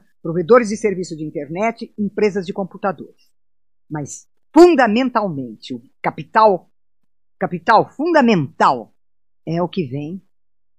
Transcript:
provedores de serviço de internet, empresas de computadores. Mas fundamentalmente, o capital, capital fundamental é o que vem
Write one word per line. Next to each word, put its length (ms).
provedores 480
de 80
serviço 400
de 80
internet, 720
empresas 480
de 80
computadores. 760
Mas 380
fundamentalmente, 1200
o 80
capital, 680
capital 500
fundamental 1040
é 160
o 80
que 160
vem 360